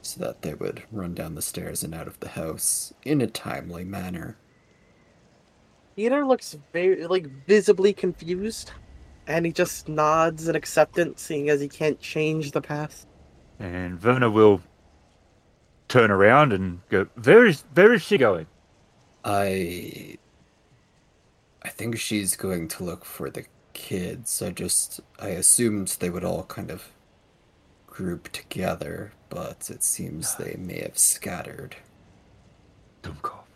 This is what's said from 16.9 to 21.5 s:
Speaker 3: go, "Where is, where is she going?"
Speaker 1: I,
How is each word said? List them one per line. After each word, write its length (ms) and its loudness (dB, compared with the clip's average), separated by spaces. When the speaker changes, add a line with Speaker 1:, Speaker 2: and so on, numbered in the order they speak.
Speaker 3:
go, 160 2
"Where 240 10
is, 180 2
where 200 10
is 80 2
she 160 0
going?" 280 4
Speaker 1:
I, 960 -4